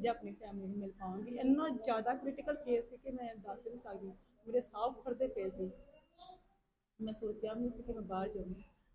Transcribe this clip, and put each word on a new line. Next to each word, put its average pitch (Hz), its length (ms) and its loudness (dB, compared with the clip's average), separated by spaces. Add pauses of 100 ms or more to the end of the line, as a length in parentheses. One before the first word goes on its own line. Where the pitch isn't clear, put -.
ਜਾਂ 233 120 4
ਆਪਣੀ 214 180 -6
ਫੈਮਿਲੀ 196 360 -6
ਨੂੰ 196 100 -4
ਮਿਲ 196 140 -4
ਪਾਵਾਂਗੀ। 202 460 -4
ਇੰਨਾ 277 320 6
ਜ਼ਿਆਦਾ 240 440 2
ਕ੍ਰਿਟੀਕਲ 269 420 0
ਕੇਸ 240 340 2
ਸੀ 254 80 -14
ਕਿ 262 140 -6
ਮੈਂ 240 240 -4
ਦੱਸ 202 320 -8
ਨਹੀਂ 240 100 -6
ਸਕਦੀ, 196 300 -8 (400)
ਮੇਰੇ 240 140 6
ਸਾਹ 233 300 0
ਫੁੱਟਦੇ 262 360 0
ਪਏ 190 220 0
ਸੀ। 190 220 -2 (1300)
ਮੈਂ 214 120 -2
ਸੋਚਿਆ 214 400 -2
ਵੀ 233 80 -2
ਨਹੀਂ 247 100 2
ਸੀ - 120 -8
ਕਿ 240 100 -2
ਮੈਂ 220 80 -2
ਬਾਹਰ 190 280 0
ਜਾਊਂਗੀ, 185 340 -4 (320)